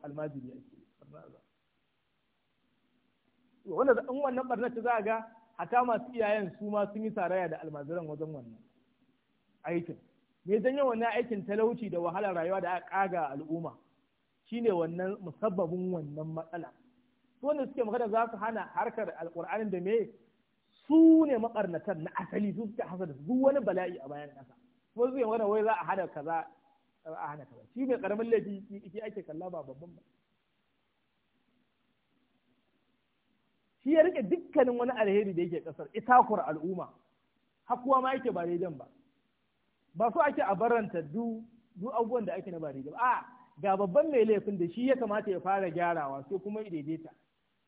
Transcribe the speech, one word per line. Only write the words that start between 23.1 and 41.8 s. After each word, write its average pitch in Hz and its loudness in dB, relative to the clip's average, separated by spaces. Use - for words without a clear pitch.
duk 165 0
wani 277 6
bala'i 180 -2
a 139 -14
bayan 147 -12
ƙasa. - -20
Kuma 247 2
su 254 -4
ke 254 4
magana 220 2
wai 214 4
za 220 2
a 175 -2
hana 180 0
kaza, 160 -6
za 160 -14
a 180 -8
hana 147 -12
kaza. - -20
Shi 254 -4
mai 254 2
ƙaramin 214 -4
laifi 196 0
shi, 202 -16
shi 196 -12
ake 214 -12
kalla 170 -10
ba 165 -10
babban 139 -18
ba. - -20
Shi 277 2
ya 320 10
riƙe 339 4
dukkanin 254 2
wani 247 0
alheri 202 2
da 170 0
yake 165 -4
ƙasar, 156 -12
ita 214 -8
takura 226 6
al'umma. 156 -6
Har 240 -4
kowa 262 4
ma 262 0
yake 262 -2
ba 170 -4
daidan 175 -2
ba. - -16
Ba 214 2
so 339 2
ake 294 4
a 196 2
barranta 214 0
du-, 226 -6
duk 202 -8